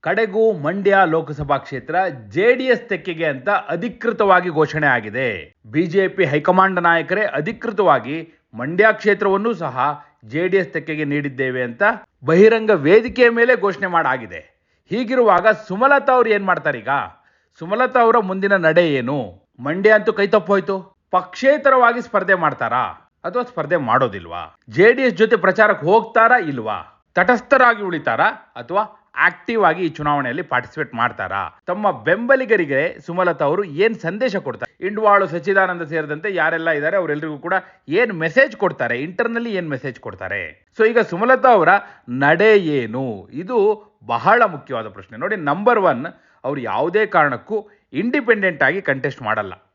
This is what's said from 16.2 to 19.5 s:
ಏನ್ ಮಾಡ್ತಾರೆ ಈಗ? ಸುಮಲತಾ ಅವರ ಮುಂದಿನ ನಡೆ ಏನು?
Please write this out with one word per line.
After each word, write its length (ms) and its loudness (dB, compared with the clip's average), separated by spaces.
ಏನ್ 140 0
ಮಾಡ್ತಾರೆ 340 -2
ಈಗ? 100 -10
ಸುಮಲತಾ 420 -2
ಅವರ 180 4
ಮುಂದಿನ 380 0
ನಡೆ 320 4
ಏನು? 540 -4